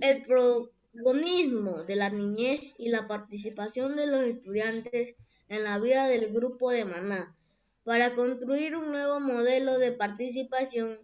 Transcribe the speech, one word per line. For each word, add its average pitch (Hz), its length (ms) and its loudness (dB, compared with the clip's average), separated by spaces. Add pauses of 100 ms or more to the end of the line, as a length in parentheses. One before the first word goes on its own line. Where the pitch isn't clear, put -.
el 277 220 4
protagonismo 247 1600 2
de 190 120 -4
la 202 140 2
niñez 214 680 -2
y 233 100 -4
la 214 180 0
participación 214 880 -6
de 294 120 0
los 269 160 2
estudiantes 233 920 -2 (340)
en 214 140 -4
la 208 140 -2
vida 262 300 4
del 226 260 2
grupo 247 380 0
de 233 120 0
maná, 185 520 -6 (480)
para 240 320 2
construir 262 600 0
un 311 160 -4
nuevo 285 280 0
modelo 262 580 2
de 247 140 2
participación 240 1120 -4